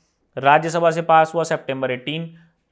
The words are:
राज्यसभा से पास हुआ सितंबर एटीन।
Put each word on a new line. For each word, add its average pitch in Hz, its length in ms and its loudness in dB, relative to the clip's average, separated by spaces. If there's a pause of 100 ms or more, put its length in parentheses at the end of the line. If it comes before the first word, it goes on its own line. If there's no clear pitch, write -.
(380)
राज्यसभा 156 540 2
से 165 120 -2
पास 160 320 2
हुआ 165 100 -2
सितंबर 135 460 -4
एटीन। 147 340 -8 (460)